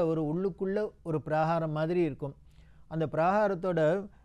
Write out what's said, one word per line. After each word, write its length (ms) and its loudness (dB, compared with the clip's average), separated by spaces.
ஒரு 180 0
உள்ளுக்குள்ள 680 -2
ஒரு 220 -2
பிராகாரம் 460 0
மாதிரி 320 0
இருக்கும். 320 -4
அந்த 200 -4
பிராகாரத்தோட 1000 2